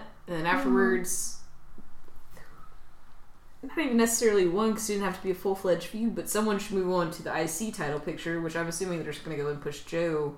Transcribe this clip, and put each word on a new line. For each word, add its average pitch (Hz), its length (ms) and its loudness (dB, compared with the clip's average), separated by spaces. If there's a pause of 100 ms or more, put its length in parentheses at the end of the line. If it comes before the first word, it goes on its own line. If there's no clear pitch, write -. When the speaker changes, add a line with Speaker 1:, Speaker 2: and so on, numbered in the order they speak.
(280)
Speaker 1:
and 180 80 -2
then 160 100 0
Speaker 2:
Mm-hmm. 180 100 6
Speaker 1:
afterwards, - 840 4 (2250)
not 269 160 -6
even 269 200 2
necessarily 226 500 6
one, 214 260 4
'cause 214 160 -2
it 208 40 2
didn't 202 120 2
have 185 120 -2
to - 60 -10
be 190 80 0
a 180 40 2
full-fledged 185 520 2
feud, 214 280 -2
but 170 140 -4
someone 214 300 2
should 196 180 -4
move 180 160 2
on 170 180 2
to - 120 -10
the 127 100 -4
I 160 120 2
C 214 260 -4
title 147 280 -2
picture, 165 400 -4
which 165 160 -2
I'm 165 120 0
assuming 170 360 -2
they're 147 80 -4
just 143 140 -8
gonna 156 120 -4
go 143 100 -2
and 147 140 -4
push 143 200 -6
Joe 156 560 0